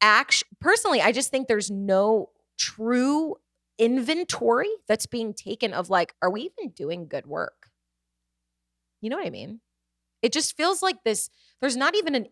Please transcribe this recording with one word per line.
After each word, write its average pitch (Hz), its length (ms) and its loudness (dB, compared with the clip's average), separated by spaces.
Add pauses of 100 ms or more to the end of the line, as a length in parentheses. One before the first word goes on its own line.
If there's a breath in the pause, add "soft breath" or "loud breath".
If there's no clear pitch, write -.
act-, 214 420 4 (160)
personally, 359 420 2
I 196 100 4
just 254 200 -2
think 262 160 -2
there's 208 240 0
no 196 580 2 (280)
true 254 800 -2 (420)
inventory 254 920 0 (180)
that's 220 180 -2
being 226 280 -6
taken 214 400 -6
of, 175 160 -4
like, 180 320 2
are 185 100 2
we 240 260 -8
even 320 140 -10
doing 165 360 -8
good 143 180 -8
work? 156 440 -10 (1300)
You 214 80 -8
know 277 80 -4
what 381 100 -6
I 170 40 -8
mean? 202 280 -14 (640)
It 226 120 2
just - 240 -2
feels 349 240 2
like 370 220 0
this, - 260 0 (320 soft breath)
there's 254 160 0
not 302 180 2
even 330 200 2
an 214 160 -2